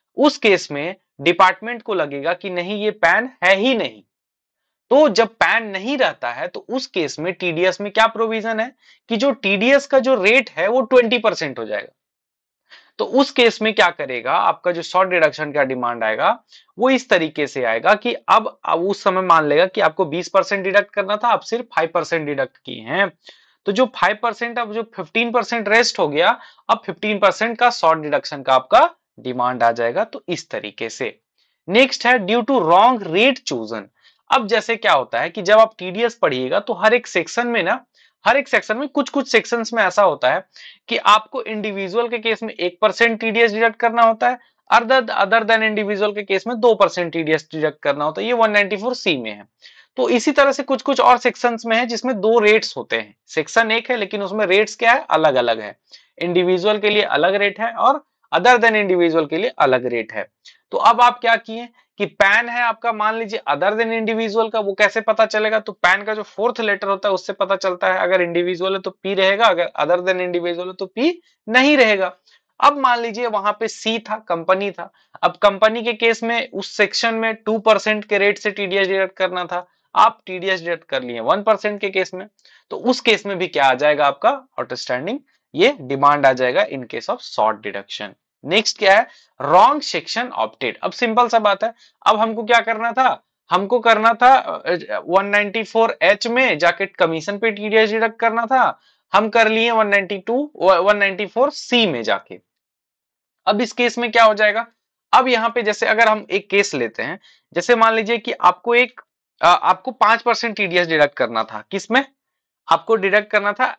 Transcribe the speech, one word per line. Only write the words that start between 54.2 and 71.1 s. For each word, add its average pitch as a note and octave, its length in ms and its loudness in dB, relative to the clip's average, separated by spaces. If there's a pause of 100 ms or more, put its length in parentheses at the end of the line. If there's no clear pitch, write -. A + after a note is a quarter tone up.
उसमें G3+ 240 -4
रेट्स G#3 300 0
क्या A#3 160 2
है? C4+ 180 0
अलग-अलग B2+ 500 2
है। G#2 180 -14 (400)
इंडिविजुअल F3+ 600 0
के G#3 120 0
लिए G#3 120 2
अलग F3 320 0
रेट G3+ 260 -2
है A3+ 120 -4
और A#3+ 320 0 (300)
other G#3+ 240 4
than G#3+ 300 2
individual E3 420 0
के D#3+ 60 -4
लिए G#3+ 220 -4
अलग B2+ 280 2
रेट A#2 260 -4
है। G2+ 160 -10 (420)
तो - 80 -4
अब A3+ 220 4
आप A#3+ 200 4
क्या A3+ 160 2
किए A3+ 320 -10 (300)
कि G3+ 80 -2
पैन G#3+ 420 0
है A#3+ 140 -4
आपका, A#3 300 -2
मान G#3+ 220 -2
लीजिए A3+ 260 -6 (100)
other E3 220 0
than A3+ 320 -2
individual A3+ 480 -2
का, A3+ 80 -2
वो G3 140 -4
कैसे G#3 260 0
पता G#3+ 260 0
चलेगा? G#3+ 340 -2
तो G#3 120 -14
पैन F#3+ 300 0
का G#3+ 120 -6
जो G#3+ 80 -8
फोर्थ A#3 380 -4
लेटर G3+ 280 -2
होता G3 200 -2
है, G3 60 0
उससे F#3 180 -6
पता G3 240 -2
चलता F#3 360 -2
है। F#3 60 -2
अगर F#3 220 0
इंडिविजुअल F3 520 -2
है G3 80 -4
तो F#3+ 100 -8
पी F#3+ 240 -8
रहेगा, G3 320 2
अगर F3 240 0 (100)
other E3 180 2
than F#3 180 0
individual F3 500 -4
है F#3 60 -12
तो F#3+ 140 -10
पी D#4+ 360 -2 (260)